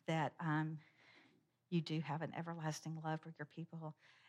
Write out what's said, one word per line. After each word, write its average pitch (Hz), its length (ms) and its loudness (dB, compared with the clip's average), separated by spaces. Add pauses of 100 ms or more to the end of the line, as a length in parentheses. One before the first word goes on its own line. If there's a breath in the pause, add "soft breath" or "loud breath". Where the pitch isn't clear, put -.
that, 160 320 2
um, 156 400 2 (920 loud breath)
you 175 100 6
do 156 220 0
have 147 180 0
an 151 140 -2
everlasting 160 680 -2
love 160 200 0
for 165 160 -10
your 147 80 -4
people. 160 500 -8 (320 loud breath)